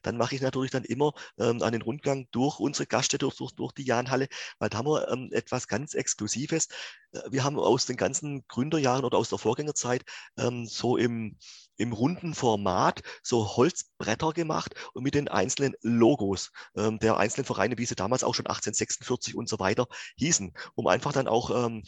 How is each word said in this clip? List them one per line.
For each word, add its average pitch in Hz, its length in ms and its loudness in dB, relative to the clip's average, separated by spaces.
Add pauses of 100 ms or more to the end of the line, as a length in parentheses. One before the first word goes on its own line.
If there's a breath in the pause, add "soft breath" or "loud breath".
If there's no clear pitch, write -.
dann 113 160 -2
mache 120 180 0
ich 131 60 -4
natürlich 131 300 0
dann 127 120 -2
immer, 143 300 2 (260 loud breath)
ähm, 117 220 2
einen 113 200 2
Rundgang 135 500 -2
durch 131 280 2
unsere - 260 0
Gaststätte, - 420 2
durch, - 100 -4
durch, 127 160 -10
durch 123 180 -8
die 139 140 -12
Jahnhalle, 127 420 0 (320 loud breath)
weil 110 100 0
da 104 100 -4
haben 127 80 -2
wir, 151 200 2
ähm, 127 240 -4
etwas - 380 -4
ganz 127 240 -4
Exklusives. 127 720 -2 (460 loud breath)
Äh, - 160 -8
wir 131 160 0
haben 143 120 0
aus 110 280 4
den 127 100 -4
ganzen 135 540 -2
Gründerjahren 135 560 2
oder 127 120 2
aus 113 120 2
der 98 80 -4
Vorgängerzeit, 127 640 -2 (340 loud breath)
ähm, 120 280 -2
so 120 320 0
im, 117 400 -2 (400 loud breath)
im 117 160 0
runden 156 400 0
Format 107 680 2 (180 loud breath)
so 110 340 0
Holzbretter - 800 0
gemacht 160 400 -4 (200 loud breath)
und 127 100 -8
mit 135 100 0
den 143 140 2
einzelnen 127 540 0
Logos, 113 720 4 (240 loud breath)
ähm, 107 240 0
der 110 180 6
einzelnen 107 280 2
Vereine, 110 320 0
wie 117 80 -2
sie 120 100 -4
damals 113 300 0
auch - 100 0
schon - 140 -4
achtzehnhundertsechsundvierzig - 840 -4
und 110 120 -6
so 98 120 -4
weiter 107 280 2 (300 loud breath)
hießen, 123 360 0 (200 loud breath)
um - 140 0
einfach 117 260 4
dann 135 140 2
auch, 117 240 2
ähm, 117 360 -2